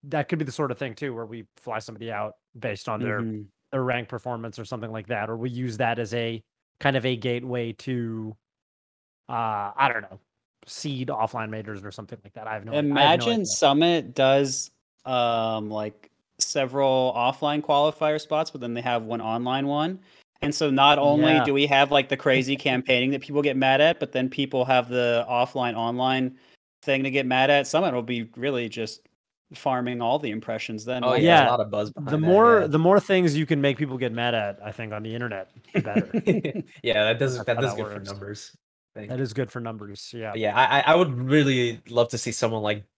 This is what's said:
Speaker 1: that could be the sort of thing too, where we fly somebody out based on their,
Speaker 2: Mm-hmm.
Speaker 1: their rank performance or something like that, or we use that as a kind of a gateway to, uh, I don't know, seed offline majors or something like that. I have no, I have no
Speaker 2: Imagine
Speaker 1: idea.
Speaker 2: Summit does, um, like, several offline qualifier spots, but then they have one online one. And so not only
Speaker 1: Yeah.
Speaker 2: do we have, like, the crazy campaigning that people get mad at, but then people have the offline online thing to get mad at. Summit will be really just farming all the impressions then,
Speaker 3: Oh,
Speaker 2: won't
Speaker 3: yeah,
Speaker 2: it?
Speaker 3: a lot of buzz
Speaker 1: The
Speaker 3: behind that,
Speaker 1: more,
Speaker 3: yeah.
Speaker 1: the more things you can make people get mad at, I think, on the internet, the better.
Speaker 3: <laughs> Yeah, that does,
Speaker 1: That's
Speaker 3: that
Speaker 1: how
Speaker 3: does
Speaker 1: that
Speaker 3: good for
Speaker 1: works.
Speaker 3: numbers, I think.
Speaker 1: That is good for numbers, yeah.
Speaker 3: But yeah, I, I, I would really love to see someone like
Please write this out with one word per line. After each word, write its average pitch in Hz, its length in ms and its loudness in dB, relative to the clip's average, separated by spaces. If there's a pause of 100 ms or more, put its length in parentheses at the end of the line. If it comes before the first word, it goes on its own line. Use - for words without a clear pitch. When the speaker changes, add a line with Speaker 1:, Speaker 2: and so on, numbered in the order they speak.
Speaker 1:
that 147 200 -2
could 170 100 -2
be 156 60 -2
the 127 80 -8
sort 143 180 -4
of 120 80 -6
thing 123 160 -8
too, 135 200 -8
where 113 100 -10
we 110 220 -14 (100)
fly 113 220 -8
somebody 110 340 -12
out 107 220 -6 (240)
based 110 320 -6
on 110 100 -4
their, 110 220 -4
Speaker 2:
Mm-hmm. 110 200 -6 (300)
Speaker 1:
their 135 100 -2
rank 123 280 -2
performance 117 480 -10
or 110 80 -12
something 110 260 -10
like 110 140 -10
that, 107 240 -4
or 117 80 -6
we 123 100 -6
use 120 300 -6
that 117 200 0
as 110 140 -6
a 117 300 -4 (380)
kind 135 180 2
of 123 80 -2
a 127 100 0
gateway 120 560 -4
to, 113 640 -6 (920)
uh, 110 480 -4
I 139 160 4
don't 110 100 -6
know, 98 180 -20 (460)
seed 131 420 -8
offline 113 420 -4
majors 107 340 -10
or 101 60 -12
something 110 320 -16
like - 120 -20
that. 110 120 -14
I 110 80 -8
have 104 120 -10
no, 127 60 -8
I 143 40 -2
have 147 80 2
no 143 80 2
Speaker 2:
Imagine 160 400 4
Speaker 1:
idea. 214 140 0
Speaker 2:
Summit 147 680 2
does, 135 560 2 (360)
um, 113 640 -2
like, 107 400 -8 (280)
several 131 760 0
offline 147 460 0
qualifier 151 580 2
spots, 156 300 -2
but 135 100 -14
then 117 140 -6
they 117 80 -6
have 120 220 0
one 113 160 -6
online 123 460 -2
one. 156 340 -2 (420)
And 147 120 -2
so 151 140 0
not 139 300 8
only 147 340 4
Speaker 1:
Yeah. 151 120 4
Speaker 2:
do 139 100 2
we 143 120 4
have, 139 240 4
like, 139 200 4
the 139 80 0
crazy 131 380 2
campaigning 127 560 2
that 135 100 -4
people 143 180 -2
get 143 160 0
mad 135 240 4
at, 165 180 4
but 135 140 -6
then 127 160 -2
people 135 380 -2
have 127 240 2
the 120 380 0
offline 123 460 -2
online 127 600 -2 (460)
thing 135 220 0
to 135 60 -4
get 135 140 0
mad 131 240 2
at. 143 180 4
Summit 160 280 0
will 123 80 -2
be 117 340 -6
really 120 320 -4
just 107 380 -10 (480)
farming 123 480 -4
all 123 160 0
the 143 120 -4
impressions 110 540 -8
then, 123 200 -4
Speaker 3:
Oh, 127 60 2
Speaker 2:
won't 127 120 2
Speaker 3:
yeah, 160 220 8
Speaker 2:
it? - 20 4
Speaker 3:
a 117 40 4
lot 123 100 0
of 107 100 -4
buzz 107 240 -4
Speaker 1:
The - 60 -14
Speaker 3:
behind 151 240 0
that, - 20 4
Speaker 1:
more, 214 360 8
Speaker 3:
yeah. 156 40 0
Speaker 1:
the 151 120 0
more 180 220 6
things 180 360 2
you 156 100 0
can 151 140 2
make 139 180 2
people 135 180 -4
get 123 160 -4
mad 120 220 0
at, 101 280 -2
I 104 100 -10
think, 110 200 -10
on 107 100 -8
the 110 120 -8
internet, 110 360 -8 (220)
the 202 80 2
better. 202 320 -2
Speaker 3:
<laughs> 160 520 -2 (180)
Yeah, 107 220 2
that 117 140 2
does, 127 180 0
Speaker 1:
That's 107 100 -8
Speaker 3:
that 117 100 0
Speaker 1:
how 117 60 -2
Speaker 3:
does 110 140 0
Speaker 1:
that - 60 -
Speaker 3:
good 107 60 -6
for 104 100 -12
Speaker 1:
works. 98 120 -12
Speaker 3:
numbers, 101 460 -14 (400)
I - 40 -14
think. 104 100 -14
Speaker 1:
That 127 100 -6
is 123 120 -4
good 123 180 -4
for 123 100 -10
numbers, 104 540 -12
yeah. 110 180 -8
Speaker 3:
But 110 80 -8
yeah, 104 160 0
I, 131 240 4
I, 151 120 6
I - 40 10
would 170 180 2
really 127 720 2
love 120 200 4
to 117 100 -4
see 117 140 -4
someone 113 300 -2
like 104 220 -4 (140)